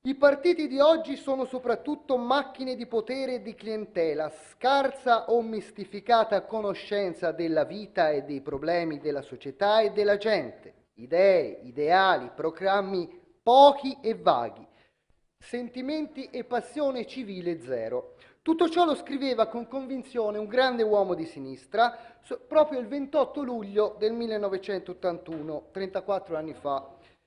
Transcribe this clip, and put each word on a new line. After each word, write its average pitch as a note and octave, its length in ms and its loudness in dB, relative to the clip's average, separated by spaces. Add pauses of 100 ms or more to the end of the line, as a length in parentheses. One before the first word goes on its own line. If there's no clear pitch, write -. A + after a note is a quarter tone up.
I C4+ 140 -4
partiti C#4+ 540 4
di C4 100 -4
oggi D#4 380 4
sono C4 260 -4
soprattutto B3+ 720 -4
macchine C4 640 -2
di A#3 80 -10
potere B3+ 500 -4
e G#3+ 60 -8
di G#3+ 120 -12
clientela, E3 760 -4
scarsa C4 1000 0
o A#3 120 4
mistificata G#3 1000 0
conoscenza G3 920 -4
della D#3+ 320 0
vita F#3 440 -2
e C#3+ 140 0
dei C#3+ 160 -8
problemi D3+ 600 -4
della D3 220 -4
società G3 600 0
e G#3 100 2
della G3+ 240 4
gente, G3+ 760 -4
idee, D#3 720 2
ideali, D3 680 2
programmi F#3+ 800 -2 (300)
pochi C4+ 580 8
e A3+ 140 -2
vaghi, C#3 500 0 (720)
sentimenti B3+ 920 -8
e B3 160 -10
passione B3 600 -4
civile F3+ 540 -8
zero. A#2+ 560 -6 (260)
Tutto E4 280 2
ciò E4+ 160 4
lo D4 100 0
scriveva B3+ 520 -2
con A#3 200 -10
convinzione A#3+ 680 -6
un G#3+ 100 -6
grande B3 360 2
uomo G3+ 300 2
di D#3+ 120 -4
sinistra, D#3+ 960 -4
so-, - 180 -12
proprio D4+ 400 2
il A3+ 80 -8
ventotto C#4 540 -2
luglio G#3 580 -2
del A3 140 0
millenovecentottantuno, F#3 1600 -6
trentaquattro F#3+ 680 -4
anni D#3 160 -8
fa. - 420 -6 (300)